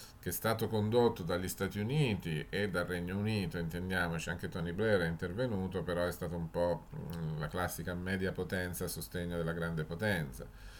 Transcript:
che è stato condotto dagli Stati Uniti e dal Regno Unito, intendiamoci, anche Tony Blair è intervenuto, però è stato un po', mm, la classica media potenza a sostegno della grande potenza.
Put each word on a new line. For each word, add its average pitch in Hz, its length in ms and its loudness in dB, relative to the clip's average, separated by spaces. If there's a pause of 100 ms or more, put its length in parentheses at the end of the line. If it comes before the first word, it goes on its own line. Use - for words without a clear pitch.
(200)
che 90 100 -4
è - 20 0
stato 110 360 2
condotto 110 540 4
dagli 90 260 0
Stati 95 320 -2
Uniti 104 680 2
e 101 220 0
dal 87 160 0
Regno 90 320 -2
Unito, 101 400 0
intendiamoci, 85 720 0
anche 82 180 -4
Tony 85 240 -2
Blair 104 280 4
è 85 60 2
intervenuto, 92 760 0
però 87 240 2
è 87 60 0
stato 85 220 -4
un 85 160 -2
po', 87 360 2 (280)
mm, 78 260 -2
la 73 80 -2
classica 87 440 -2
media 92 400 0
potenza 90 540 -2
a - 20 0
sostegno 87 480 -4
della 82 160 2
grande 82 320 0
potenza. 85 600 -2 (340)